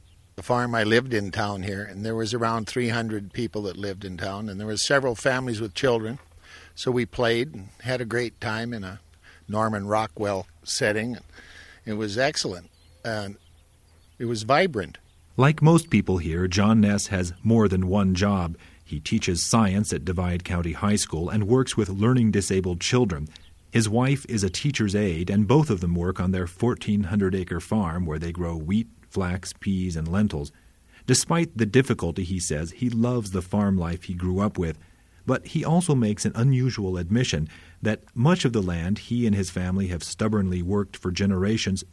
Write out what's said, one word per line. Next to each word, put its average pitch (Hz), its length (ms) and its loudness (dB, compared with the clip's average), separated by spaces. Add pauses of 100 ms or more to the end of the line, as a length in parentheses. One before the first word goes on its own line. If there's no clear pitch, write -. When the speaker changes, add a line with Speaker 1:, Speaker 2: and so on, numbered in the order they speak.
(380)
Speaker 1:
The - 60 -12
farm 120 320 0
I 113 80 2
lived 120 300 4
in 101 180 0
town 104 320 -4
here, 101 200 -6
and 101 220 -10
there 113 100 -4
was 113 180 -4
around 113 340 -2
three 120 220 -2
hundred 110 440 -4
people 110 300 -4
that 92 120 -6
lived 98 300 -8
in 92 120 -10
town, 101 320 -6
and 95 100 -8
there 107 80 -8
was 107 180 -2
several 135 300 2
families 127 440 -2
with 110 140 -6
children. 117 460 0 (540)
So - 180 -4
we 123 140 0
played 120 480 0
and 101 160 -14 (120)
had 127 180 -2
a 123 60 -6
great 117 340 -4
time 113 320 -4
in 110 120 -8
a 92 160 -12 (480)
Norman 107 400 0
Rockwell 104 600 -2 (160)
setting. 110 540 -2 (680)
It 110 80 -6
was 104 240 -4
excellent. 120 540 -2 (320)
Uh, 107 260 -6 (880)
it 123 80 -6
was 113 180 -4
vibrant. 127 540 2 (400)
Speaker 2:
Like 147 240 4
most 160 280 6
people 95 280 4
here, 82 300 0
John 104 340 6
Ness 101 260 2
has 92 260 -2 (100)
more 110 240 6
than 92 200 2
one 95 280 2
job. 92 420 0 (260)
He 76 160 -8
teaches 95 460 -2
science 104 480 2
at 76 120 -4
Divide 90 380 -2
County 85 280 -2
High 104 240 0
School 82 340 -2
and 101 180 0
works 127 300 2
with 104 120 0
learning 110 420 4
disabled 92 480 0
children. 87 480 0 (420)
His 110 200 2
wife 131 400 0
is 107 140 0
a 95 60 0
teacher's 107 460 0
aide, 90 340 0
and 101 180 2
both 151 220 4
of 92 120 0
them 87 120 0
work 87 260 0
on 92 120 0
their 92 160 0
fourteen 107 560 0
hundred 95 320 0
acre 90 240 -4
farm 90 460 -2
where 78 140 -4
they 85 120 -4
grow 85 240 -4
wheat, 95 320 -2 (220)
flax, 92 500 -4
peas, 92 360 -2
and 80 120 -4
lentils. 85 440 -2 (540)
Despite 165 520 2
the 113 80 2
difficulty, 101 580 2
he 90 160 -4
says, 82 320 -4
he 123 180 -4
loves 117 420 0
the 95 100 -2
farm 98 360 0
life 87 260 -4
he 95 100 -8
grew 92 260 -2
up 101 180 -2
with. 82 220 -2 (480)
But 127 200 -2
he - 180 -4
also 160 300 2
makes 107 300 0
an 107 100 -2
unusual 117 600 0
admission 87 520 0 (320)
that 107 220 -2 (100)
much 165 320 2
of 120 80 0
the 110 80 2
land 90 380 -2
he 120 260 -2
and 101 100 2
his 98 140 0
family 92 380 -2
have 90 160 -4
stubbornly 98 580 -2
worked 98 340 -2
for - 140 -6
generations 98 840 0